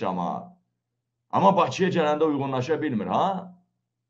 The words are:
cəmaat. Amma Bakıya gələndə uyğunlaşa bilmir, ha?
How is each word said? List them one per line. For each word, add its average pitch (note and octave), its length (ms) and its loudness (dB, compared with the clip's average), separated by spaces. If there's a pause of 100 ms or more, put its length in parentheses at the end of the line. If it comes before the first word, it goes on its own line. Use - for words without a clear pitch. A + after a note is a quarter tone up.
cəmaat. F2+ 480 -4 (800)
Amma F#3 280 4
Bakıya E3 320 2
gələndə D#3 340 2
uyğunlaşa C#3 580 0
bilmir, A#2 240 -2
ha? D#3+ 500 -2 (540)